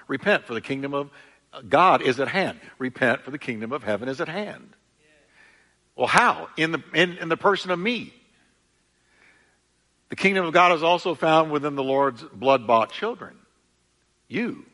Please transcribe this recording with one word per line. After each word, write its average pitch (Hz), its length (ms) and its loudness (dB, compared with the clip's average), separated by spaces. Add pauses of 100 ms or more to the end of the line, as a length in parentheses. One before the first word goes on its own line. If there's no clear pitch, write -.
Repent, 160 380 0
for 123 80 -10
the 113 80 -6
kingdom 139 320 -8
of 143 160 -4 (580)
God 143 360 4
is 131 160 0
at 131 80 -2
hand. 170 320 -4 (180)
Repent, 131 460 -2
for 131 80 -14
the 143 80 -10
kingdom 113 340 -8
of 147 100 -8
heaven 104 240 -4
is 135 140 -6
at 156 80 -6
hand. - 460 -12 (1200)
Well, 120 120 -2
how? 196 500 2
In 160 140 -2
the, 147 120 -6 (100)
in, 175 240 0
in 170 120 -10
the 160 80 -2
person 185 340 0
of 170 80 -2
me. 214 340 -6 (2000)
The - 60 -12
kingdom 190 300 0
of 156 80 -4
God 175 200 6
is 156 100 -2
also 170 320 2
found 160 360 4
within 147 240 -2
the 139 80 -4
Lord's 135 380 0
blood-bought 117 720 2
children. - 440 -8 (920)
You. - 460 -6